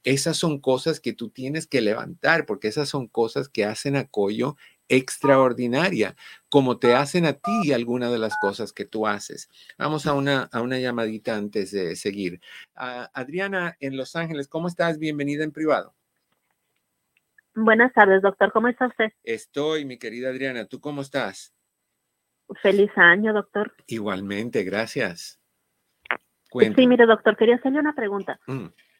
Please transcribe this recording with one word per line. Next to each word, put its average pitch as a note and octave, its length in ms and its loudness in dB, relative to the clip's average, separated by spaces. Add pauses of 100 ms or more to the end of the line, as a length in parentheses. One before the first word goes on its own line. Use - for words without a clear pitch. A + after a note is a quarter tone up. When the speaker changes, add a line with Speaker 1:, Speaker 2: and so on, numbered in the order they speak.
Speaker 1:
Esas C#3 360 0
son D3+ 220 -2
cosas C#3 400 0
que A#2 120 -4
tú A2+ 160 -12
tienes C#3 380 -8
que B2+ 160 0
levantar, A#2+ 640 0
porque G#2+ 220 -6
esas C#3+ 200 -4
son C3+ 180 -4
cosas A2+ 420 -2
que G#2 160 -2
hacen G#2+ 320 -4
a C3 120 -2
Coyo G#2+ 480 -2 (320)
extraordinaria, C3 1300 2 (320)
como C3 300 4
te A#2+ 160 6
hacen C#3+ 320 2
a C#3+ 80 0
ti G3 380 -2
alguna A#2+ 380 -2
de A#2+ 80 0
las A2 180 -2
cosas G2+ 360 -4
que - 120 -12
tú G#2+ 220 -4
haces. - 420 -6 (300)
Vamos D3 280 -4
a D3+ 80 0
una, C#3 380 0
a A#2 100 -4
una B2+ 180 -4
llamadita A#2 560 -4
antes G#2 340 -6
de F#2 260 -4
seguir. F#2+ 440 -6 (340)
Ah, B2 400 -12
Adriana, F3 640 -6
en C#3 180 -6
Los C3 200 -8
Ángeles, D#3+ 320 -6
¿cómo E3 200 -4
estás? E3+ 300 -2
Bienvenida D3 460 -4
en D3+ 80 -6
privado. D3 420 -2 (1600)
Speaker 2:
Buenas A3 380 4
tardes, G3 300 6
doctor. G3 280 2
¿Cómo A3+ 160 2
está B3 220 0
usted? A3 240 -4 (120)
Speaker 1:
Estoy, C#3+ 640 -4
mi B2+ 120 -12
querida B2 300 -8
Adriana. B2+ 380 -6
¿Tú B2 120 -16
cómo D3 220 -8
estás? C3 540 -6 (1080)
Speaker 2:
Feliz G3+ 340 4
año, G3 360 6
doctor. G#3 420 -4 (140)
Speaker 1:
Igualmente, G#2 760 -4
gracias. G2+ 760 -6 (1400)
Speaker 2:
Sí, B3+ 100 8
Speaker 1:
Cuéntame. - 0 -
Speaker 2:
mire, A#3+ 200 6
doctor, A3 300 4
quería A#3 200 4
hacerle C4+ 240 -2
una D4+ 140 0
pregunta. G3 440 -6 (100)
Speaker 1:
Mm. B2 220 -8 (300)